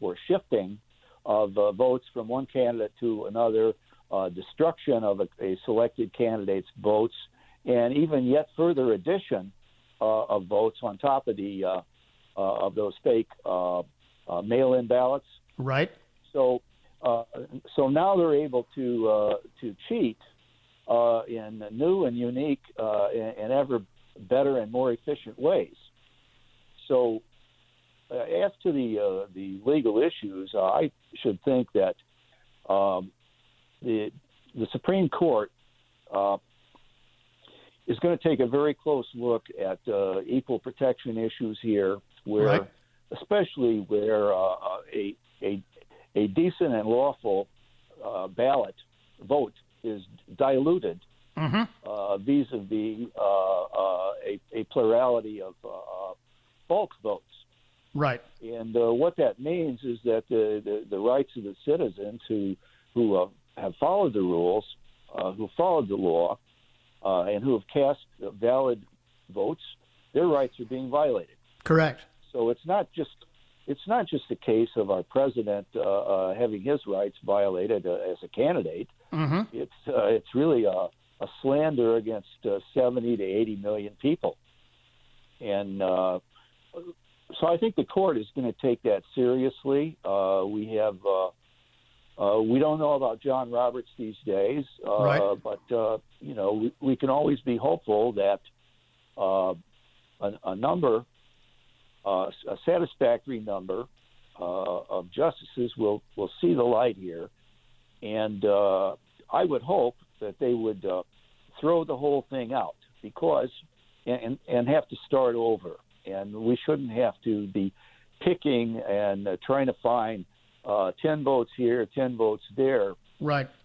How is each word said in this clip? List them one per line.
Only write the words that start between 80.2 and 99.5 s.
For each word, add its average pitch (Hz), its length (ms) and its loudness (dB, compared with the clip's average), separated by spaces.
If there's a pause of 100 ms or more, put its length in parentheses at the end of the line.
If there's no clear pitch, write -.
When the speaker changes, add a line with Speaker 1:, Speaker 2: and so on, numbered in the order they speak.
Speaker 1:
really 135 300 4
a, 92 240 0 (300)
a 98 80 -8 (140)
slander 135 560 2
against, 110 320 -4 (160)
uh, 101 140 -2 (160)
seventy 123 420 0
to 98 80 -4
eighty 104 320 0
million 104 460 -6
people. - 340 0 (1040)
And, 98 400 -4
uh, 92 380 0 (1200)
so 156 60 2
I 170 100 2
think 226 200 0
the 139 80 0
court 170 340 0
is 107 160 -6
gonna 123 260 -2
take 123 220 0
that 101 200 0 (120)
seriously. 135 920 0
Uh, 95 420 2
we 107 280 -4
have, 107 320 0
uh, 95 220 2 (920)
uh, 104 200 4
we 113 160 4
don't 156 200 2
know 151 140 2
about 123 280 0
John 131 300 -2
Roberts 120 380 0 (100)
these 110 180 -8 (100)
days, 107 380 0 (220)
uh, 104 160 2
Speaker 2:
Right. 101 400 2
Speaker 1:
but, 107 320 -6
uh, 110 240 0 (220)
you 139 140 -12
know, 101 180 0
we, 110 280 -2
we 135 160 0
can 135 120 0
always 143 320 2
be 120 160 -2
hopeful 120 560 2
that, 98 280 0 (760)
uh, 95 380 2 (640)